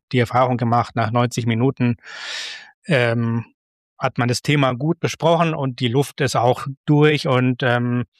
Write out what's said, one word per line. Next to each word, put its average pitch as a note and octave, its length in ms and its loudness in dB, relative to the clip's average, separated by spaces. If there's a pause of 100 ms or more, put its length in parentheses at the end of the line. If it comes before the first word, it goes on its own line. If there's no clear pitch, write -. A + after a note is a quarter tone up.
(100)
die B2+ 100 2
Erfahrung B2+ 360 2
gemacht, A#2 400 0
nach A2 140 -2
neunzig A#2+ 340 -2
Minuten, A#2+ 520 0 (920)
ähm, A#2 580 0 (540)
hat - 180 -4
man B2 100 0
das A#2+ 140 -2
Thema C#3 320 2
gut C#3+ 280 -4
besprochen E3 520 0
und C3+ 280 -6
die B2+ 80 0
Luft C3+ 340 -2
ist C3 120 0
auch A#2+ 320 2 (200)
durch D3+ 400 4
und, B2+ 360 0
ähm, A#2+ 420 0 (160)